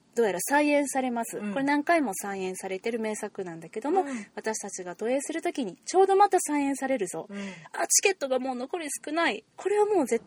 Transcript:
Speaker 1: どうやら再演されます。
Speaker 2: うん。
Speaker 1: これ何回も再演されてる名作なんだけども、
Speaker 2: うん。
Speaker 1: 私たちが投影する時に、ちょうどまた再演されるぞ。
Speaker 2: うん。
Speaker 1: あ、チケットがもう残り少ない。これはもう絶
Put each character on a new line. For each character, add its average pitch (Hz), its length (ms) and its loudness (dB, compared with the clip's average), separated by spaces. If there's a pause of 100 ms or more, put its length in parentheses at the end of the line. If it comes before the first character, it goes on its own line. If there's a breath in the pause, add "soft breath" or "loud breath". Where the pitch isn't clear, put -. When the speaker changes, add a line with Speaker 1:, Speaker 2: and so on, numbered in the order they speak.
(160)
Speaker 1:
ど 233 80 4
う - 20 6
や 190 60 4
ら 175 80 -2
再 294 320 2
演 285 160 4
さ 277 120 -2
れ 254 120 0
ま 233 140 -2
す。 175 120 -8
Speaker 2:
う 208 120 -6
ん。 202 40 -4
Speaker 1:
こ 277 60 -2
れ 269 40 0
何 285 200 2
回 339 180 4
も 202 140 -2
再 196 260 -6
演 185 140 -4
さ 196 120 -8
れ 190 120 -4
て 233 100 -6
る 233 100 -2
名 214 160 -2
作 202 280 -8
な 175 100 -8
ん 165 60 -12
だ - 100 -14
け 214 120 -10
ど 285 100 -2
も、 381 100 4
Speaker 2:
う 285 40 0
ん。 240 280 -6
Speaker 1:
私 214 260 -4
た 202 120 -10
ち 185 120 -10
が 175 120 -10
投 214 100 -6
影 262 160 0
す 302 100 -6
る 311 120 -6
時 349 200 -2
に、 175 220 -6
ち - 100 -4
ょ 381 100 8
う - 20 6
ど 392 80 4
ま 403 120 8
た 370 120 4
再 294 240 0
演 277 120 0
さ 262 120 -4
れ 262 100 2
る 190 100 -4
ぞ。 165 220 -8
Speaker 2:
う 202 60 -14
ん。 - 20 -10
Speaker 1:
あ、 196 480 -8
チ - 160 2
ケ 392 120 4
ッ - 40 -14
ト 277 100 -4
が 254 120 2
も 262 140 -2
う - 20 -6
残 277 240 -6
り 311 80 -6 (180)
少 - 60 -6
な 320 180 2
い。 - 160 -4 (100)
こ - 140 -4
れ 415 80 2
は 415 80 6
も 403 160 4
う 254 60 2
絶 - 200 0